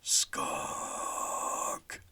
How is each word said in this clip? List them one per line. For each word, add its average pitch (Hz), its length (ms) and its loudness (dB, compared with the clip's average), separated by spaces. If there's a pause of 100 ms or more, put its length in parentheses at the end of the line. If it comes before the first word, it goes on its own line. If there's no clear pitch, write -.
Skunk. - 2000 0